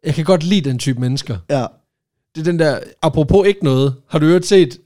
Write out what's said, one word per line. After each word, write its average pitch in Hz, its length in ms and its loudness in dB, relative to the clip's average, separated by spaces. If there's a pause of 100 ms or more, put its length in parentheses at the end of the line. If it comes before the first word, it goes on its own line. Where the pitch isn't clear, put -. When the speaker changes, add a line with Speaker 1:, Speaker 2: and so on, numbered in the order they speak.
Speaker 1:
jeg 151 80 -2
kan 160 120 -4
godt 175 180 2
lide 175 260 0
den 123 100 -4
type 123 200 -4
mennesker. 127 380 -4 (120)
Speaker 2:
Ja. 135 160 -2 (680)
Speaker 1:
Det 160 60 -10
er - 20 -8
den 170 160 -2
der, 147 200 0 (220)
apropos 160 460 2
ikke 202 160 -2
noget, 131 320 0 (120)
har - 120 -2
du 151 60 2
i - 40 4
øvrigt 180 160 2
set 180 400 2